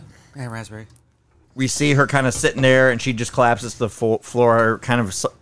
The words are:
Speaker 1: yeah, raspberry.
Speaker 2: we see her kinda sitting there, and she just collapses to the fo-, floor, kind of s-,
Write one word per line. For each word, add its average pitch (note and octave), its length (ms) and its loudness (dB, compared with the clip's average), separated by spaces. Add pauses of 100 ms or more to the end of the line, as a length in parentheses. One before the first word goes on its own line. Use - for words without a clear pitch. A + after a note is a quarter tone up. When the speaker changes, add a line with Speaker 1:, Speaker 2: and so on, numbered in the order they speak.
(360)
Speaker 1:
yeah, C3 100 -12
raspberry. A2 400 -14 (720)
Speaker 2:
we C3 100 0
see C#3+ 280 0
her C3+ 120 4
kinda C3 240 0
sitting C3+ 320 -2
there, C3 300 6
and A#2 100 -6
she C3+ 120 -2
just A2+ 180 -6
collapses A#2 400 0
to - 80 -16
the A2+ 100 -2
fo-, A2 280 -2
floor, A#2 600 2
kind A#2+ 200 -2
of G#2+ 80 -2
s-, - 180 -6 (160)